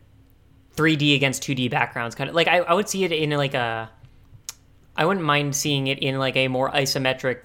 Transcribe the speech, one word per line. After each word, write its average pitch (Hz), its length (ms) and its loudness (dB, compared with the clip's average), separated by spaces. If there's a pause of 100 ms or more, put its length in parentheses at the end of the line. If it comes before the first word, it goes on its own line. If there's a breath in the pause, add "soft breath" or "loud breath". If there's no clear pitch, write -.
(720)
three 160 220 4
D 147 200 4
against 135 260 0
two 139 140 -4
D 127 140 -2
backgrounds. 120 460 -4
Kind 139 140 -6
of, 151 60 -10
like, 170 120 4
I, 180 120 4
I 170 140 0
would 208 140 2
see 190 160 -2
it 170 80 0
in, 156 200 0
like, 143 240 0
a, 113 340 -2 (1040)
I 151 100 2
wouldn't 185 200 0
mind 147 300 0
seeing 139 320 -2
it 135 120 -2
in, 135 200 -2
like, 131 180 -2
a 131 100 2
more 131 240 0
isometric 131 720 -2